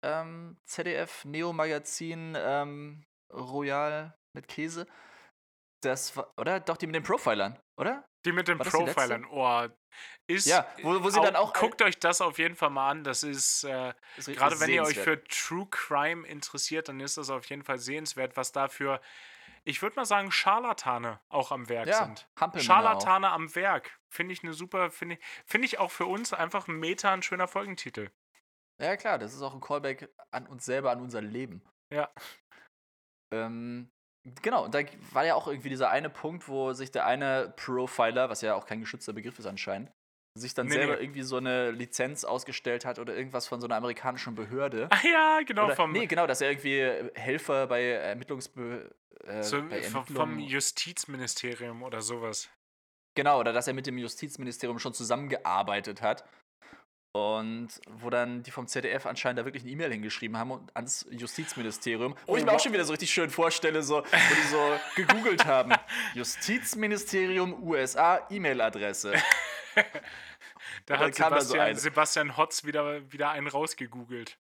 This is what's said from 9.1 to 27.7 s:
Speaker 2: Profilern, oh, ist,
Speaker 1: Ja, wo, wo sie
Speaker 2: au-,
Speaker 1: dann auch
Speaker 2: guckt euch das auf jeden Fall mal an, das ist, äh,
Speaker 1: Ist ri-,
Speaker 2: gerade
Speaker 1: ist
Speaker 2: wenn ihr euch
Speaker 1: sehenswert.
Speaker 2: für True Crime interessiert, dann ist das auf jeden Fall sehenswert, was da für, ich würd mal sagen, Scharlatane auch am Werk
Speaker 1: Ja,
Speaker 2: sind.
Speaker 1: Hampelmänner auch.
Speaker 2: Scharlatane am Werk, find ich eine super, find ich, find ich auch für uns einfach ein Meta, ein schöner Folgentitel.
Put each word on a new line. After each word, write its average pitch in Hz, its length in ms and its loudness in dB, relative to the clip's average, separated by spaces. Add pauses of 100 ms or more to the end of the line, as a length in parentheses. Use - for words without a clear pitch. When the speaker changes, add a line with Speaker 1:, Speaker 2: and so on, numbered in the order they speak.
Speaker 2:
Profilern, 123 60 -10
oh, 123 440 2 (600)
ist, 175 360 6
Speaker 1:
Ja, - 40 -12 (120)
wo, 175 220 2
wo 196 80 4
sie 202 100 6
Speaker 2:
au-, - 0 -
Speaker 1:
dann 196 160 6
auch 196 160 4
Speaker 2:
guckt - 300 2
euch 185 160 4
das 214 220 2
auf 170 180 0
jeden 165 180 2
Fall 147 140 2
mal 139 200 0
an, 151 140 -4
das 135 200 -2
ist, 139 400 0
äh, 127 300 -4 (220)
Speaker 1:
Ist 135 120 -12
ri-, 143 80 -8
Speaker 2:
gerade 147 240 4
Speaker 1:
ist - 0 -
Speaker 2:
wenn 156 120 4
ihr 170 120 4
euch 151 140 2
Speaker 1:
sehenswert. - 20 0
Speaker 2:
für 151 240 2
True - 460 -4
Crime 156 560 -2
interessiert, 156 640 -6
dann 135 120 -10
ist 139 160 -6
das 139 140 -8
auf 131 200 -6
jeden 139 140 -10
Fall 131 140 -4
sehenswert, 131 580 -6
was 131 160 -4
da 139 160 0
für, 135 320 -2 (640)
ich - 180 -4
würd 208 140 -2
mal 262 100 -2
sagen, 202 240 2
Scharlatane 135 1000 0
auch 135 240 0
am 123 160 -8
Werk 117 200 -2
Speaker 1:
Ja, 196 60 4
Speaker 2:
sind. 214 340 -2 (100)
Speaker 1:
Hampelmänner 185 540 6
auch. 190 200 4
Speaker 2:
Scharlatane 190 180 6
am 160 260 -4
Werk, 180 420 0 (160)
find 175 160 -4
ich 180 140 -10
eine 165 100 -6
super, 180 360 -2
find 170 240 -8
ich, 165 40 -18 (280)
find - 180 0
ich - 140 -2
auch 185 120 0
für - 160 -2
uns 202 260 -2
einfach 175 360 -2
ein 160 100 -4
Meta, 190 340 0
ein 185 100 -2
schöner 180 260 -2
Folgentitel. 175 640 -8 (680)